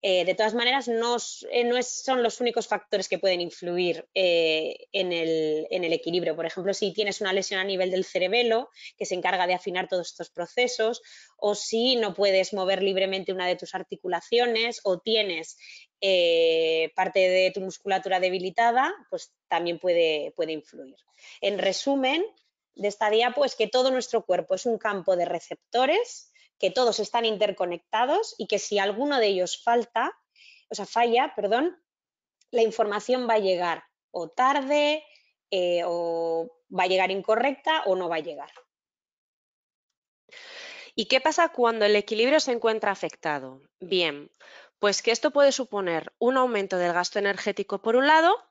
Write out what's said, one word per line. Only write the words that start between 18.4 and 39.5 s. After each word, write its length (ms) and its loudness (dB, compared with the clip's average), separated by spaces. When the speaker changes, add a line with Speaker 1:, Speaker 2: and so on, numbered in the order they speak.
Speaker 1:
pues 240 -10
también 300 -2
puede, 580 2
puede 160 -4
influir. 420 -14
En 180 0
resumen, 680 0
de 140 -4
esta 220 0
diapo 340 2
es 140 -2
que 100 2
todo 240 2
nuestro 320 -2
cuerpo 320 0
es 100 -8
un 120 0
campo 400 0
de 80 2
receptores, 1000 -2
que 140 0
todos 280 2
están 240 -2
interconectados 1120 -2
y 100 -8
que 120 0
si 200 -2
alguno 400 0
de 80 4
ellos 360 -2
falta, 480 0
o 60 -12
sea, 100 -8
falla, 480 2
perdón, 480 0
la 120 2
información 680 0
va 60 4
a 40 4
llegar 460 0
o 160 -8
tarde, 800 2
eh, 340 0
o 680 -2
va 140 0
a 40 2
llegar 240 2
incorrecta 720 0
o 100 2
no 140 -4
va 80 -2
a 20 -2
llegar. 320 -12